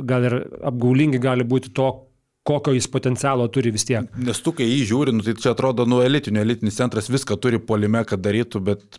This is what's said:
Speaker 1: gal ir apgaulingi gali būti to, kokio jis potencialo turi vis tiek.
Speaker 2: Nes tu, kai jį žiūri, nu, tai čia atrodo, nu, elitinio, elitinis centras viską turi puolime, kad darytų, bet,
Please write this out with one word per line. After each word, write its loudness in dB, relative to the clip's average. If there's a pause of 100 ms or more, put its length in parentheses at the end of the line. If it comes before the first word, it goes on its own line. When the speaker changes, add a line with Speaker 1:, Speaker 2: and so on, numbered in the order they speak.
Speaker 1:
gal 2
ir 0 (220)
apgaulingi 2
gali 0
būti 0
to, 2 (580)
kokio 0
jis 2
potencialo 0
turi 0
vis -2
tiek. -2
Speaker 2:
Nes -4
tu, -2
kai 0
jį 2 (100)
žiūri, 2
nu, 2
tai -2
čia 0
atrodo, 2
nu, 4
elitinio, 2
elitinis 0
centras -2
viską -2
turi 0
puolime, 0
kad -4
darytų, -2
bet, -2 (120)